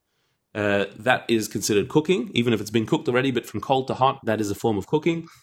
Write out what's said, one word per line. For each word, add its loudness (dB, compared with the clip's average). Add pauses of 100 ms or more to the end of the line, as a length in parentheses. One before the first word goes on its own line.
(540)
Uh, 0 (100)
that 0
is 2
considered 0
cooking, 2
even 4
if 0
it's -10
been 2
cooked -2
already, 2
but -2
from -8
cold 0
to -2
hot, 2
that 0
is -2
a -4
form -2
of -6
cooking. -2 (160)